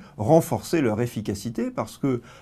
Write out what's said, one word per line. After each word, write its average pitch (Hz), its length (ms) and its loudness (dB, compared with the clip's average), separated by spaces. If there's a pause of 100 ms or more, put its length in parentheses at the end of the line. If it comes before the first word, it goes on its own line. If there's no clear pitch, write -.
(180)
renforcé 151 640 2
leur 107 180 2
efficacité 117 720 -4
parce 120 260 -8
que 127 240 0 (200)